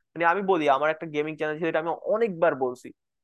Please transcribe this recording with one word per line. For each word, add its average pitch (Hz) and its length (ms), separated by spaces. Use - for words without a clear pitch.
মানে, 165 100
আমি 175 180
বলি, 175 260
আমার 139 220
একটা 160 160
গেমিং 151 300
চ্যানেল 151 220
ছিল, 170 80
এটা 160 120
আমি 165 100
অনেকবার 175 680
বলছি। 127 380